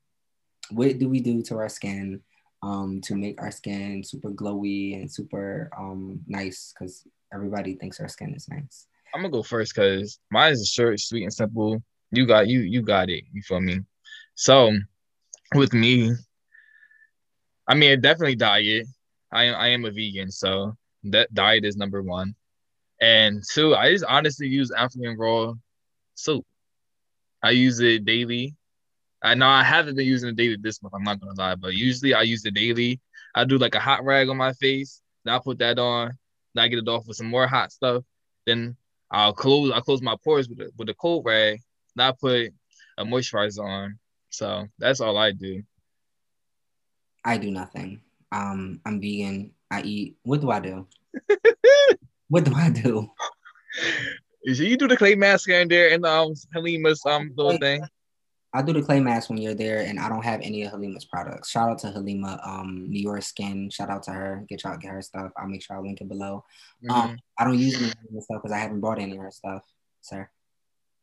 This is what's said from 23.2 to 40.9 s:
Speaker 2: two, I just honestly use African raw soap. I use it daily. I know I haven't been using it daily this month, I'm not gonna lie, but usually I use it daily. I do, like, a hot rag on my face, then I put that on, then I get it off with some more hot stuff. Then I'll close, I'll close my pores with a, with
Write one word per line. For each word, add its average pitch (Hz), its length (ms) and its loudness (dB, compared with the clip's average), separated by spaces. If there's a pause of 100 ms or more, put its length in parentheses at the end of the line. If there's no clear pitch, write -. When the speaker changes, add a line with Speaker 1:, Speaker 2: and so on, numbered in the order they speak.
Speaker 2:
two, 151 220 4
I 117 180 4
just 190 120 0
honestly 139 440 0
use 131 240 0
African 120 460 -4
raw 113 360 0 (600)
soap. - 320 -4 (960)
I 113 100 4
use 123 280 4
it 113 240 4
daily. 120 500 -2 (680)
I 117 120 4
know 131 140 6
I 135 160 8
haven't 147 320 2
been 135 100 0
using 123 240 0
it 110 60 -6
daily 117 240 2
this 110 220 -8
month, 98 120 -16
I'm 98 100 -8
not 104 160 -2
gonna 98 180 -14
lie, 92 180 -2
but 92 180 -6
usually 127 400 2
I 110 80 4
use 113 240 0
it 101 80 -4
daily. 120 460 0 (340)
I 123 100 4
do, 131 140 4
like, 120 160 2
a 104 60 2
hot 127 240 0
rag 135 240 4
on 135 80 -4
my 131 180 0
face, 135 480 -2 (220)
then 117 100 0
I 127 60 0
put 123 180 -6
that 120 200 2
on, 120 340 0 (420)
then 117 100 2
I 120 40 2
get 120 120 0
it 110 80 -6
off 113 200 -4
with 110 80 -12
some 113 120 -10
more 127 200 2
hot 127 240 0
stuff. 123 320 -2 (420)
Then 117 300 -2 (340)
I'll 104 240 2
close, 139 380 4
I'll 120 100 0
close 135 200 0
my 113 220 -4
pores 143 240 2
with 117 120 -18
a, - 180 -14
with 117 120 -8